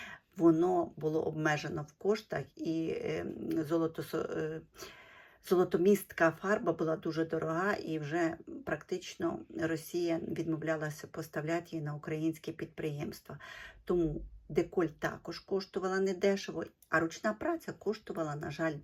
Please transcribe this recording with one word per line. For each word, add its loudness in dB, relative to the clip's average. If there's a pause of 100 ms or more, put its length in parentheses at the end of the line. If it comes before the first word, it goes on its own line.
(380)
воно 6
було 0
обмежено 0
в -20
коштах, 0 (120)
і, 0
е, -2 (420)
золото-, 0
е, -2 (840)
золотомістка 4 (100)
фарба 2
була 2
дуже 0
дорога, 0
і -2
вже 0 (280)
практично -4 (200)
Росія 0
відмовлялася -2
поставляти -4
її -4
на -4
українське -4
підприємства. -8 (460)
Тому 2 (280)
деколь 2
також -6
коштувала -2
недешево, 2 (260)
а 4
ручна 0
праця -4
коштувала, -4
на -6
жаль, -2 (100)